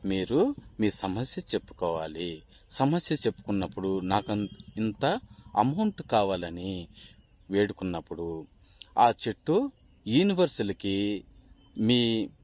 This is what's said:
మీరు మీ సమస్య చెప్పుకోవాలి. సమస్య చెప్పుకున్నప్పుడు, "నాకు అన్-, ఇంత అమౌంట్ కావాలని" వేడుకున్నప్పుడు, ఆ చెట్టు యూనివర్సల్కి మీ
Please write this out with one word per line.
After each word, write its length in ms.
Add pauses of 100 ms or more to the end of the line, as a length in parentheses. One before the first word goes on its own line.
మీరు 500 (240)
మీ 100
సమస్య 520 (140)
చెప్పుకోవాలి. 880 (280)
సమస్య 440
చెప్పుకున్నప్పుడు, 840
"నాకు 320
అన్-, 160 (300)
ఇంత 420 (380)
అమౌంట్ 440
కావాలని" 880 (640)
వేడుకున్నప్పుడు, 960 (520)
ఆ 140 (140)
చెట్టు 440 (360)
యూనివర్సల్కి 1160 (540)
మీ 520 (140)